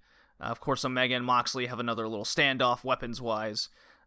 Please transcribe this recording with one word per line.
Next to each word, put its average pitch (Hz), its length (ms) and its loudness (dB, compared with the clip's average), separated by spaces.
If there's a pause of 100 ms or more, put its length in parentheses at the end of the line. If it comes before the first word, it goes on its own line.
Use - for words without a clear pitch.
(420)
Uh, - 40 -8
of 117 140 -6
course, - 240 0
Omega 127 320 2
and 123 100 -2
Moxley 123 420 2
have 123 120 -6
another 113 280 -2
little 107 180 -4
standoff 131 580 2
weapons-wise. 117 840 -2 (380)